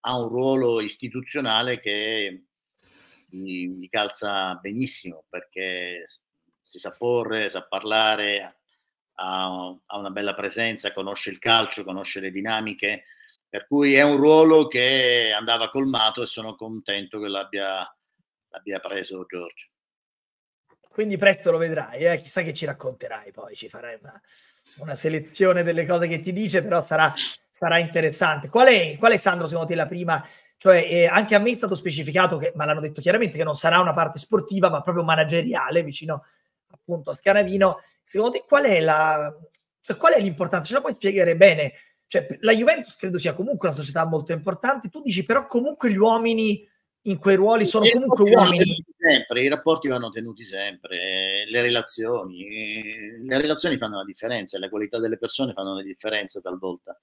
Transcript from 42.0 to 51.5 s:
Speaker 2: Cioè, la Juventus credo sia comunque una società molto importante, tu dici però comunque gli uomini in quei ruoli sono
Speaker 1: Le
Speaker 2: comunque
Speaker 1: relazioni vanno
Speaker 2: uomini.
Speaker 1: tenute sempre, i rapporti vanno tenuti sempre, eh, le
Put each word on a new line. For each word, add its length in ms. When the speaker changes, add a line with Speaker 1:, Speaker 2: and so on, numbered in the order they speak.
Speaker 2:
Cioè, 180
la 120
Juventus 440
credo 200
sia 160
comunque 340
una 80
società 300
molto 260
importante, 580
tu 120
dici 240
però 220
comunque 440
gli 60
uomini 680
in 100
quei 180
ruoli 300
sono 180
Speaker 1:
Le 80
Speaker 2:
comunque 340
Speaker 1:
relazioni 100
vanno 220
Speaker 2:
uomini. 260
Speaker 1:
tenute 140
sempre, 440
i 60
rapporti 400
vanno 240
tenuti 320
sempre, 540
eh, 520
le 120